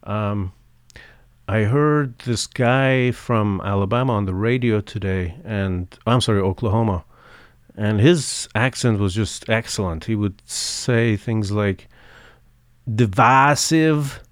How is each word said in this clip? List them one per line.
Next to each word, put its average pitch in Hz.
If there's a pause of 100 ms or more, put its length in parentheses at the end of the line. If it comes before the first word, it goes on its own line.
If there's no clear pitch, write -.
Um, 101 (920)
I 110
heard 143
this 117
guy 127
from 107
Alabama 101
on 101
the 95
radio 113
today, 95
and, 95 (200)
I'm 120
sorry, 107
Oklahoma, 98 (720)
and 107
his 147
accent 117
was 101
just 101
excellent. 101
He 110
would 104
say 117
things 110
like, 101 (1040)
divisive 139 (100)